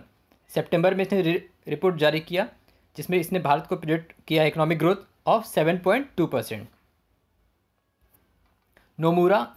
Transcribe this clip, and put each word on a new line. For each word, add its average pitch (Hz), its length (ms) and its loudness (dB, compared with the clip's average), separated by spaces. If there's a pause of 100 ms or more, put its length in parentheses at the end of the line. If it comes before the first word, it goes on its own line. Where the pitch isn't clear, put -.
(480)
सितंबर 180 460 0
में 190 100 -2
इसने 185 180 0
रि-, - 460 -4
रिपोर्ट 160 280 -2
जारी 151 240 2
किया, 175 280 -4 (480)
जिसमें 175 220 -4
इसने 175 200 -2
भारत 151 280 0
को 180 100 -4
प्रेडिक्ट 160 360 -4 (160)
किया 160 160 2
इकोनॉमिक 156 340 0
ग्रोथ 175 180 2 (320)
of 214 140 2
सेवन 175 360 0
पॉइंट 220 380 0
टू 165 100 0
परसेंट। 110 420 -6 (2250)
नोमूरा, 180 560 2